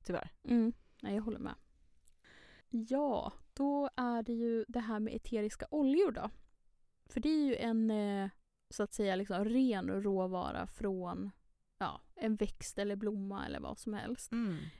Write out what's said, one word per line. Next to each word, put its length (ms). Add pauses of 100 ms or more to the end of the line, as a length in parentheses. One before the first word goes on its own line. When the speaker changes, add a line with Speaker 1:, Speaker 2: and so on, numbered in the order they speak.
Speaker 1:
tyvärr. 240 (160)
Speaker 2:
Mm. 280 (300)
Nej, 120
jag 80
håller 160
med. 160 (1120)
Ja, 640 (220)
då 420
är 260
det 100
ju 360
det 120
här 200
med 140
eteriska 560
oljor 420
då. 180 (760)
För 140
det 80
är 180
ju 100
en, 340
eh, 380 (420)
så 120
att 100
säga, 240
liksom 280
ren 580
råvara 640
från, 640 (480)
ja, 220 (140)
en 220
växt 420
eller 180
blomma 500
eller 140
vad 180
som 160
helst. 380
Speaker 1:
Mm. 240 (240)